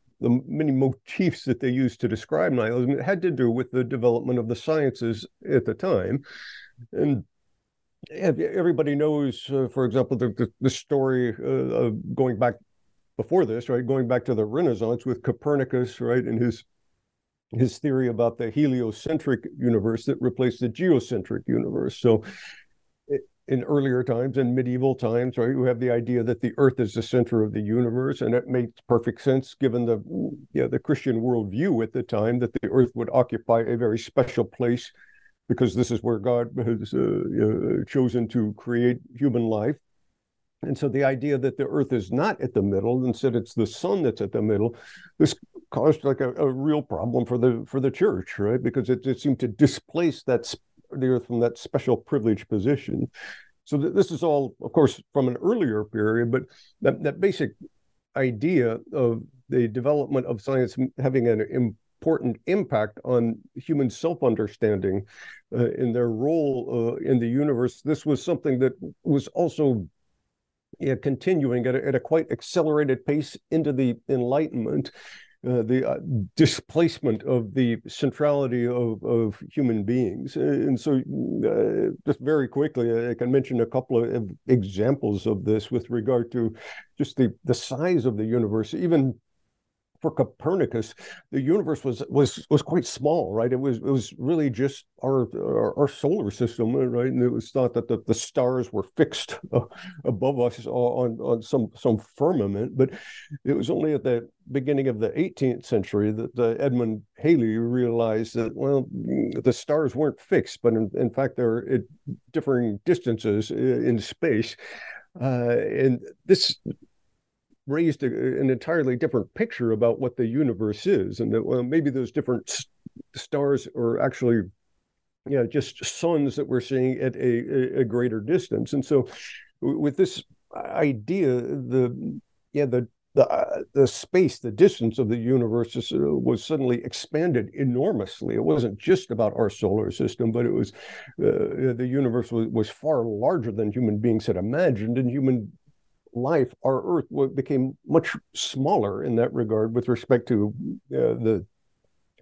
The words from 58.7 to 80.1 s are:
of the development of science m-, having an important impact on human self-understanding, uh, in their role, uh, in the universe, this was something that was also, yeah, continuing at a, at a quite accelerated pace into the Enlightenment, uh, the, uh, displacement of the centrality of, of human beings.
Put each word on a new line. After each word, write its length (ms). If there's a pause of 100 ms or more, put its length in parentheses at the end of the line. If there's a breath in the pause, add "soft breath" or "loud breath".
of 300 (260)
the 200
development 580
of 140
science 380
m-, 200
having 300
an 120 (100)
important 840 (100)
impact 580
on 340 (160)
human 360
self-understanding, 1160 (500 loud breath)
uh, 160
in 200
their 160
role, 920
uh, 120
in 80
the 100
universe, 540
this 240
was 160
something 360
that 140 (300)
was 260
also, 580 (920)
yeah, 160
continuing 720
at 80
a, 120
at 80
a 60
quite 300
accelerated 760
pace 320 (140)
into 220
the 240 (120)
Enlightenment, 840 (540 loud breath)
uh, 160
the, 240
uh, 120 (380)
displacement 880
of 300
the 240 (100)
centrality 800
of, 360
of 480
human 340
beings. 520